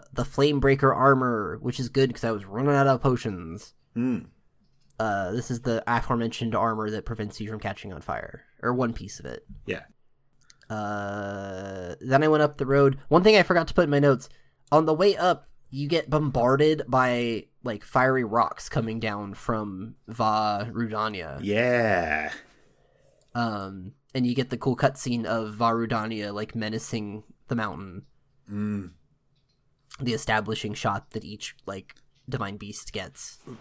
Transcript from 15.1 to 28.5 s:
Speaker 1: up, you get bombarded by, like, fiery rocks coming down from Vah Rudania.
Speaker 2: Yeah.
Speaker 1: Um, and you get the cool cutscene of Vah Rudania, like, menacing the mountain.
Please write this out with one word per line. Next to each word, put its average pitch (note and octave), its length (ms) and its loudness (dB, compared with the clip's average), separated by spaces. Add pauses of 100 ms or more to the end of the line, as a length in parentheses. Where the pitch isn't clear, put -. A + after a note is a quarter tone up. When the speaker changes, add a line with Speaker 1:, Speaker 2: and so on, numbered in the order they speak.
Speaker 1:
up, F3 320 0 (220)
you C#3 180 -6
get D#3+ 220 0
bombarded D3 760 4
by, B2 580 0 (180)
like, A2 200 -6
fiery C3 420 2
rocks G#2+ 440 0
coming A2+ 300 -2
down G#2 340 -4
from G#2+ 640 -4 (120)
Vah G#2+ 580 0
Rudania. G#2+ 760 -4
Speaker 2:
Yeah. G2+ 920 2 (1000)
Speaker 1:
Um, G2 600 -6 (200)
and B2+ 140 0
you B2 80 0
get B2+ 140 0
the B2 80 -4
cool B2+ 180 0
cutscene B2 500 0
of A2 300 -4
Vah A#2 160 2
Rudania, A2 600 -2
like, G#2+ 220 -6
menacing G#2+ 680 -6 (240)
the B2+ 80 -2
mountain. G2 480 -6 (480)